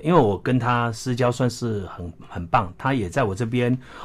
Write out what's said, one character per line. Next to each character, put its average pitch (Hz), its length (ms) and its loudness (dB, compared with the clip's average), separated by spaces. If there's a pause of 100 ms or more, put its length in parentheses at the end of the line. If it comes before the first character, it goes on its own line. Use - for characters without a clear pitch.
因 160 100 4
为 175 60 8
我 101 200 4
跟 127 200 2
他 120 320 0
私 120 240 -4
交 123 160 2
算 123 180 0
是 113 380 -4
很， 85 260 -10 (140)
很 87 180 -8
棒， 95 320 0
他 131 160 -2
也 107 160 -2
在 135 140 0
我 101 100 0
这 98 100 -4
边， 120 320 0 (300)